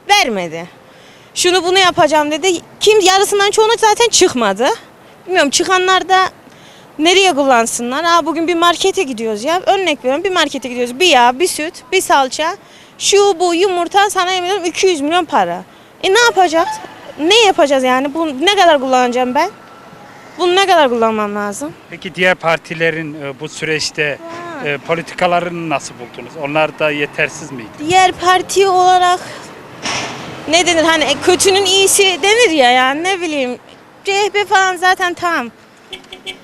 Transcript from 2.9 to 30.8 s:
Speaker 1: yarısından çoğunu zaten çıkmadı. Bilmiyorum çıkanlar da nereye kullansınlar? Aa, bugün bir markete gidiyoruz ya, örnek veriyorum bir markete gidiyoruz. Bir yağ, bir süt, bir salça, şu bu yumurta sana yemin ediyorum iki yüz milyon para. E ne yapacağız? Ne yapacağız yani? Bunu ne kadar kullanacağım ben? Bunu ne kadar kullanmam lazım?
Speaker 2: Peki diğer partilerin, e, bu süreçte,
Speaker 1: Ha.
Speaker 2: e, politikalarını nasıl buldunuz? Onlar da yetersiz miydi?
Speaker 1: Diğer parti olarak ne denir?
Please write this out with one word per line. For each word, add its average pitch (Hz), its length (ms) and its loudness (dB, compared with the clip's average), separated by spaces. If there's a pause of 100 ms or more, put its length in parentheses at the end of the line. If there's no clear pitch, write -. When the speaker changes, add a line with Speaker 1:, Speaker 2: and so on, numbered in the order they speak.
Speaker 1:
yarısından 392 500 2
çoğunu 427 280 2
zaten 440 300 2
çıkmadı. 233 600 2 (580)
Bilmiyorum 339 240 2
çıkanlar 370 580 0
da 370 200 2 (680)
nereye 359 360 2
kullansınlar? 254 680 0
Aa, 339 220 2
bugün 320 220 -4
bir 349 60 0
markete 349 480 0
gidiyoruz 220 420 -6
ya, 330 220 -2
örnek 370 380 0
veriyorum 277 200 -2
bir 392 60 -2
markete 294 380 -4
gidiyoruz. 247 320 -6
Bir 370 60 2
yağ, 254 320 4
bir 349 80 0
süt, 320 280 -6 (180)
bir 381 80 2
salça, 311 560 0 (420)
şu 392 420 2
bu 349 140 0
yumurta 370 560 0
sana 370 220 -2
yemin 359 160 -2
ediyorum 370 180 -2
iki 370 200 -2
yüz 349 140 0
milyon 330 240 0
para. 185 380 -2 (400)
E 381 120 0
ne 453 60 4
yapacağız? 370 480 2 (500)
Ne 370 220 2
yapacağız 294 440 2
yani? 262 300 0
Bunu 311 260 -4
ne 381 160 0
kadar 339 240 4
kullanacağım 254 540 0
ben? 330 160 0 (880)
Bunu 359 180 2
ne 392 100 2
kadar 330 220 4
kullanmam 220 460 0
lazım? 208 380 -8 (180)
Speaker 2:
Peki 175 240 -14
diğer 180 200 2
partilerin, 160 800 -4
e, 139 260 -12
bu 151 80 -10
süreçte, 151 720 -4 (440)
Speaker 1:
Ha. 151 60 -6
Speaker 2:
e, 143 100 -4
politikalarını 170 880 -4
nasıl 135 260 -6
buldunuz? 120 380 -16 (100)
Onlar 151 360 -2
da 156 120 0
yetersiz 147 640 -6
miydi? 117 160 -14 (200)
Speaker 1:
Diğer 370 240 4
parti 370 540 0
olarak 359 540 2 (1300)
ne 330 180 2
denir? 339 160 2